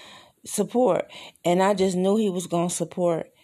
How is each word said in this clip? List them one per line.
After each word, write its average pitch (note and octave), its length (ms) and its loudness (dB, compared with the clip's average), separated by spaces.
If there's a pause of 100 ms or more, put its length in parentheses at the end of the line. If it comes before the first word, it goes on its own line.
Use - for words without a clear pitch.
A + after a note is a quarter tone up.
(440)
support. G#3+ 640 0 (360)
And F3+ 160 4
I G3+ 140 2
just F#3+ 200 0
knew F#3+ 220 2
he G#3+ 120 0
was F3 180 -6
gonna F3 220 -2
support E3+ 640 -2 (120)